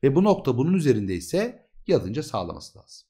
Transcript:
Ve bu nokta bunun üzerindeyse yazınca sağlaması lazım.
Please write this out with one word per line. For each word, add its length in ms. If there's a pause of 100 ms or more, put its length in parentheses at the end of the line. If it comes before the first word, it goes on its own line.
Ve 120
bu 100
nokta 320
bunun 180
üzerindeyse 920 (180)
yazınca 360
sağlaması 560
lazım. 320